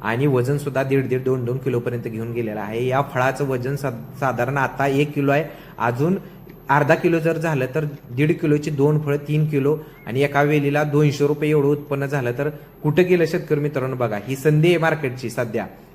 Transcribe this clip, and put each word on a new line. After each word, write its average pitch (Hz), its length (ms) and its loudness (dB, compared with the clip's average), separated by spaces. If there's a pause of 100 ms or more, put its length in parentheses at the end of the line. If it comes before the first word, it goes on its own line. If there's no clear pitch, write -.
आणि 120 260 0
वजनसुद्धा 135 560 0
दीड, 135 240 0
दीड, 127 160 -2
दोन, 131 220 0
दोन 123 120 -2
किलोपर्यंत 120 460 -4
घेऊन 113 280 -8
गेलेलं 110 300 -4
आहे. 110 240 -4
या 131 160 2
फळाचं 135 440 -2
वजन 131 300 -2
सा-, 131 440 -8
साधारण 127 380 -2
आता 135 300 0
एक 143 260 0
किलो 139 180 0
आहे, 147 120 2 (340)
अजून 123 420 0 (500)
अर्धा 147 260 4
किलो 165 240 2
जर 160 180 0
झालं 156 280 0 (100)
तर 156 100 0 (240)
दीड 151 300 0
किलोची 151 320 2
दोन 147 300 4
फळं 143 160 0
तीन 151 320 0
किलो 147 280 2 (300)
आणि 120 140 -2
एका 143 200 2
वेलीला 147 420 2
दोनशे 143 440 2
रुपये 151 220 0
एवढं 147 180 4
उत्पन्न 143 380 -2
झालं 135 320 -2
तर 143 120 -2 (340)
कुठं 151 200 4
गेलं 175 220 4
शेतकरी 156 340 -2
मित्रांनो? 135 360 -2
बघा, 113 220 -2 (100)
ही 131 80 -4
संधी 151 320 4
आहे 175 100 6
मार्केटची 143 520 -2
सध्या. 107 380 -4 (280)